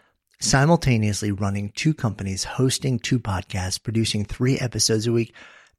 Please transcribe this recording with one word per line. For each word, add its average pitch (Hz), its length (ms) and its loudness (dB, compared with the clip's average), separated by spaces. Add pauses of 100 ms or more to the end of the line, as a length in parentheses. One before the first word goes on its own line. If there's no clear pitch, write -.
(400)
simultaneously 120 920 2
running 101 420 -4
two - 180 2
companies, 98 520 -4
hosting 131 540 0
two - 200 0
podcasts, 92 640 -4
producing 110 420 -2
three 127 340 0
episodes 110 480 0
a 120 60 2
week, 117 220 0 (440)